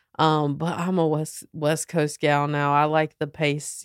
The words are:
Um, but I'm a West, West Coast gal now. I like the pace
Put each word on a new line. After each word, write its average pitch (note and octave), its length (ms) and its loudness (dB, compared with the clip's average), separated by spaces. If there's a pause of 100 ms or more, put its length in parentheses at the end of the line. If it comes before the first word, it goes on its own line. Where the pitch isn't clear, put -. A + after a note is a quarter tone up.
(200)
Um, D3+ 380 2
but E3 200 -4
I'm F3+ 220 0
a E3 80 4
West, D#3 440 -4
West D#3 360 -2
Coast D3+ 320 -2
gal C#3+ 280 2
now. C#3+ 260 0
I D3 100 4
like D#3 340 0
the - 80 -4
pace D3 600 -4